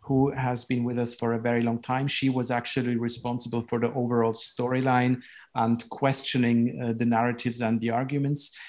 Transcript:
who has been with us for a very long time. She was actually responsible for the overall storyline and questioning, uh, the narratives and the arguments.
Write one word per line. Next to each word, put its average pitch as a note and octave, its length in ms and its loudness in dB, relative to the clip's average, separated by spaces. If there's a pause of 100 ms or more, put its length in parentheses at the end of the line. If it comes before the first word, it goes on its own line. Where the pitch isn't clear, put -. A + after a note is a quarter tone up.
who C#3 300 2
has B2+ 340 -4
been B2 180 -2
with A#2+ 160 -2
us A#2+ 160 -2
for A#2 180 -2
a A#2 60 -2
very A#2+ 240 2
long A#2 180 0
time. C3 260 -2
She C3+ 220 0
was B2+ 220 0
actually B2 440 -2
responsible A#2 680 -4
for A#2 160 -2
the A#2 140 0
overall A#2 400 2
storyline B2+ 880 2 (320)
and A#2 340 2
questioning, B2 920 2
uh, A#2+ 140 -2
the A#2 120 0
narratives A#2 540 0
and A2+ 220 0
the A#2 80 0
arguments. C#3 640 -2 (180)